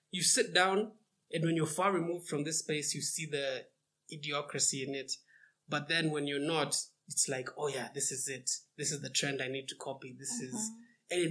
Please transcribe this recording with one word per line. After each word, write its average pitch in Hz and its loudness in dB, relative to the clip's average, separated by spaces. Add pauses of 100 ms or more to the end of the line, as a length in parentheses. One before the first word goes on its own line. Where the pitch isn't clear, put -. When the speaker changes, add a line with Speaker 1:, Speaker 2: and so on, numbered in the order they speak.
(120)
Speaker 1:
you 185 -4
sit 226 4
down, 190 6 (400)
and 165 0
when 165 4
you're 156 2
far 190 2
removed 170 0
from 147 0
this 156 0
space, 151 -2
you 147 -4
see - -2
the 139 -2 (460)
idiocracy 143 0
in 139 -2
it. 135 -6 (560)
But 147 -2
then 165 4
when 147 0
you're 143 0
not, 147 2 (320)
it's - 2
like, 127 -2
"Oh 147 0
yeah, 127 -2
this 139 -2
is 131 -4
it. 131 -4 (260)
This 147 -2
is 143 -4
the 131 -6
trend 135 2
I 131 -2
need 135 -4
to - -6
copy. 131 -10
This 135 -8 (100)
is," 127 -6
Speaker 2:
Mm-hmm. - -8
Speaker 1:
and 180 2